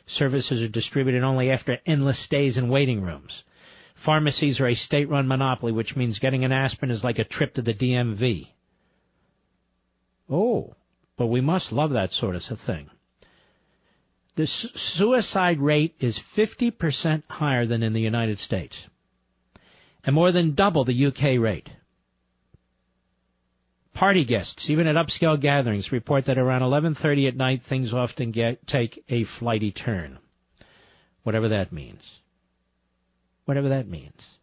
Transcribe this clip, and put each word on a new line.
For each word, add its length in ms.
Services 560
are 60
distributed 560
only 260
after 340
endless 320
stays 400
in 120
waiting 340
rooms. 400
Pharmacies 640
are 80
a 60
state-run 520
monopoly, 460
which 240
means 240
getting 240
an 80
aspirin 400
is 100
like 160
a 60
trip 300
to 80
the 120
D 180
M 220
V. 380
Oh, 460
but 100
we 140
must 320
love 180
that 220
sort 240
of 240
thing. 280
The 100
su-, 300
suicide 840
rate 400
is 180
fifty 540
percent 580
higher 380
than 160
in 100
the 80
United 380
States, 480
and 100
more 160
than 240
double 300
the 80
U 180
K 280
rate. 300
Party 300
guests, 460
even 160
at 80
upscale 460
gatherings, 500
report 360
that 120
around 240
eleven 320
thirty 320
at 80
night, 280
things 300
often 380
get, 340
take 440
a 160
flighty 480
turn. 480
Whatever 240
that 240
means. 480
Whatever 260
that 180
means. 540